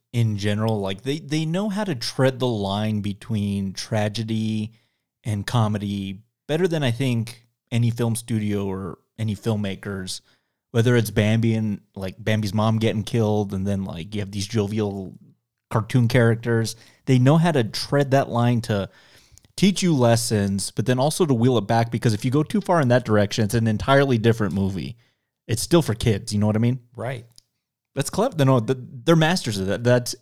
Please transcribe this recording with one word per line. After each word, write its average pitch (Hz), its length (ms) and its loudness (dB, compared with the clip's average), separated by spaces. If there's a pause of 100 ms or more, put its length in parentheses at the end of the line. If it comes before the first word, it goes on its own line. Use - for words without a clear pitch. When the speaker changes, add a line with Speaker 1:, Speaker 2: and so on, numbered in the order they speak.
(140)
Speaker 1:
in 110 240 0
general? 104 420 -2
Like, 95 220 -6
they, 139 180 -4
they 151 260 -4
know 185 240 -2
how 208 160 -4
to 175 100 -4
tread 127 440 0
the 139 80 0
line 104 540 -2
between 101 720 -4
tragedy 110 1000 -4 (500)
and 104 240 -4
comedy 101 760 -2 (260)
better 165 200 0
than, 160 160 -2
I 123 80 2
think, 120 560 -4 (240)
any 117 180 2
film 117 260 0
studio 104 520 -2
or 95 320 -8 (180)
any 110 180 -4
filmmakers, 98 840 -6 (500)
whether 120 240 4
it's 113 140 2
Bambi 113 460 2
and, 110 260 -2 (140)
like, 95 280 -8
Bambi's 107 300 0
mom 110 240 2
getting 107 260 0
killed, 107 500 0
and 95 140 -4
then, 98 180 -2
like, 87 280 -10
you 104 80 -6
have 98 100 -10
these 98 160 -6
jovial 101 680 -2 (560)
cartoon 113 360 2
characters. 117 680 0 (300)
They 131 140 4
know 139 180 6
how 170 140 2
to 139 140 2
tread 139 460 -2
that 135 180 2
line 117 320 0
to 101 280 -2 (680)
teach 196 260 2
you 175 100 2
lessons, 113 800 2
but 104 140 -4
then 127 120 2
also 151 280 2
to 143 80 2
wheel 123 240 4
it 98 100 0
back, 117 240 2
because 120 220 0
if 101 100 -4
you 131 80 -2
go 147 120 2
too 202 180 -2
far 175 180 2
in 135 80 2
that 120 160 4
direction, 107 400 2
it's 98 100 -2
an 113 140 2
entirely 135 500 4
different 110 360 2
movie. 95 420 -2 (520)
It's 127 160 -2
still 170 180 4
for 107 140 -2
kids, - 360 -2
you 104 80 -2
know 104 60 2
what 107 100 2
I 110 40 0
mean? 123 200 0 (160)
Speaker 2:
Right. 113 300 -10 (720)
Speaker 1:
That's - 160 -4
clever. 226 260 0
No, 139 80 4
no, 131 140 4
th-, 123 180 -2 (260)
they're 165 120 4
masters 156 420 2
of 95 80 -2
that. 98 180 -2
That's 123 380 2